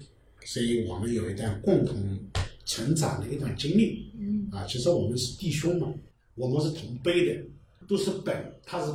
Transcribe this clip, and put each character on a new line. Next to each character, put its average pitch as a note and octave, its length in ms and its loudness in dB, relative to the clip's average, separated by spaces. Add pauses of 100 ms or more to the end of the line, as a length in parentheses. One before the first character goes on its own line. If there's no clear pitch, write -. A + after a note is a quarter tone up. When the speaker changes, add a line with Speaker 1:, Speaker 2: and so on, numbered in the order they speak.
(460)
Speaker 1:
所 - 160 -4
以 A#2 260 2
我 F2+ 120 -4
们 A#2 120 -2
有 G#2 180 0
一 G2+ 40 -2
段 G#2 280 -2
共 - 220 6
同 - 140 0 (680)
成 - 280 2
长 D3+ 260 0
的 G2 100 -4
一 C#3+ 80 -4
段 - 200 -2
经 D3+ 180 2
历。 - 440 2
Speaker 2:
嗯。 G3+ 320 -2
Speaker 1:
啊， G3 160 -4
其 - 100 -4
实 - 120 2
我 - 180 4
们 A#2+ 100 0
是 - 200 -4
弟 - 140 -2
兄 E3+ 280 2
嘛， C#3+ 120 -2 (440)
我 B2+ 120 -2
们 C#3+ 140 2
是 D3+ 100 2
同 A#2+ 320 -8
辈 F3 300 4
的， - 100 -8 (440)
都 G3+ 100 2
是 - 140 2 (120)
本， - 120 -2 (280)
他 F3 220 -6
是 D3+ 100 -2